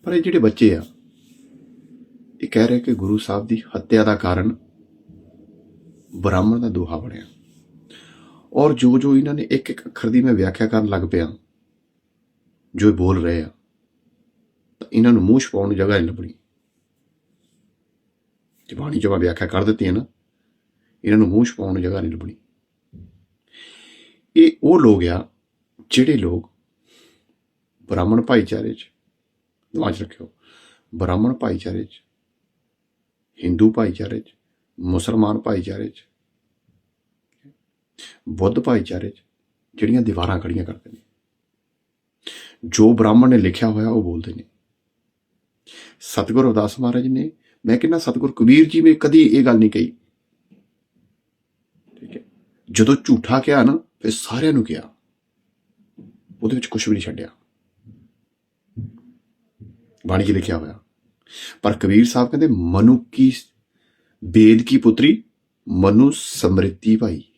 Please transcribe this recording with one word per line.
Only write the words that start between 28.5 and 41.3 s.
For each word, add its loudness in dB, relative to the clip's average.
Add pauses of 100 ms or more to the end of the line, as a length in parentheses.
'ਚ, -20 (840)
ਦਿਮਾਗ -4
'ਚ -10
ਰੱਖਿਓ, -18 (600)
ਬ੍ਰਾਹਮਣ -2
ਭਾਈਚਾਰੇ -8
'ਚ, -20 (1400)
ਹਿੰਦੂ 2
ਭਾਈਚਾਰੇ -6
'ਚ, -20 (460)
ਮੁਸਲਮਾਨ -2
ਭਾਈਚਾਰੇ -8
'ਚ, -20 (2250)
ਬੁੱਧ -2
ਭਾਈਚਾਰੇ -4
'ਚ -20 (520)
ਜਿਹੜੀਆਂ 0
ਦੀਵਾਰਾਂ -2
ਖੜੀਆਂ -6
ਕਰਦੇ -18
ਨੇ, -20 (1600)